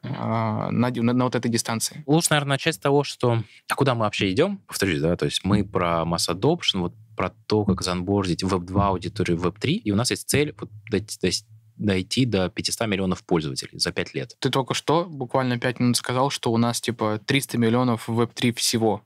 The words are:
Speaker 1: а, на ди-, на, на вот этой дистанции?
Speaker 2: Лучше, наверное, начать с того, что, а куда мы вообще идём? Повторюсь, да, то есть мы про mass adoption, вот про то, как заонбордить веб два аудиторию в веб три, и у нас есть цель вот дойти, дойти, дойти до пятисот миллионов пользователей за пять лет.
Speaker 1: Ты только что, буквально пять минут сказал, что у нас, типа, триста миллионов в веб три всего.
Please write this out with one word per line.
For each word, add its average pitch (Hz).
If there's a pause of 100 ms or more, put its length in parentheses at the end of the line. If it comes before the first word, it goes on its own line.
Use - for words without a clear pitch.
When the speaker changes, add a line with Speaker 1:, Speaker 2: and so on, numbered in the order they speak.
Speaker 1:
а, 113
на 117
ди-, 120
на, 117
на 127
вот 127
этой 120
дистанции? 117
Speaker 2:
Лучше, 160
наверное, 143
начать 151
с -
того, 143
что, 117 (260)
а -
куда 135
мы 117
вообще 101
идём? 101
Повторюсь, 85
да, 85
то -
есть -
мы 98
про 85
mass 85
adoption, 120
вот 87 (240)
про 98 (160)
то, 107
как 95
заонбордить 92
веб 92
два 95
аудиторию 90
в 82
веб 87
три, 143
и 151
у 101
нас 117
есть -
цель 147
вот - (200)
дойти, 107
дойти, - (320)
дойти 101
до 95
пятисот -
миллионов 95
пользователей 76
за 85
пять -
лет. -
Speaker 1:
Ты 135
только 131
что, 170
буквально 131
пять 123
минут 123
сказал, 127
что 127
у 113
нас, 120
типа, 107
триста -
миллионов 117
в 117
веб 117
три 120
всего. 110